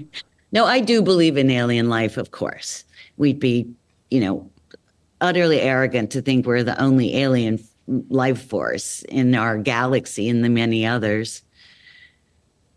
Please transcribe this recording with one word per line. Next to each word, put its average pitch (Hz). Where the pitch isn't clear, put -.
No, 220
I 247
do 226
believe 170
in 135
alien 120
life, 113
of 117
course. -
We'd 143
be, 120
you 131
know, 95
utterly 175
arrogant 123
to 131
think 127
we're 123
the 113
only 131
alien 123
f-, 107
life 127
force 67
in 127
our 113
galaxy 120
and 120
the 120
many 117
others. 110